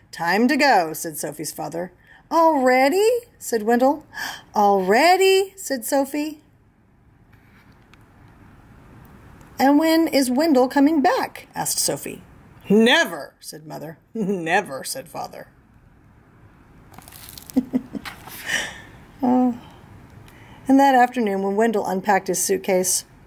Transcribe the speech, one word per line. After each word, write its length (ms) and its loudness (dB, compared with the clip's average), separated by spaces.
"Time 380 0
to 80 0
go," 360 4
said 240 -10
Sophie's 360 -10
father. 400 -10
"Already?" 800 2
said 240 -4
Wendell. 420 2
"Already?" 1000 2
said 300 -8
Sophie. 560 -4
"And 200 4
when 280 2
is 220 0
Wendell 380 2
coming 340 2
back?" 540 -2
asked 240 -6
Sophie. 420 -6
"Never," 720 2
said 260 -20
Mother. 400 -16
<laughs> 80 -20
"Never," 720 -4
said 240 -12
Father. 400 -14
<laughs> 60 0
Oh. 340 0
And 120 6
that 140 6
afternoon, 480 2
when 140 -4
Wendell 320 0
unpacked 400 0
his 160 -2
suitcase, 640 -2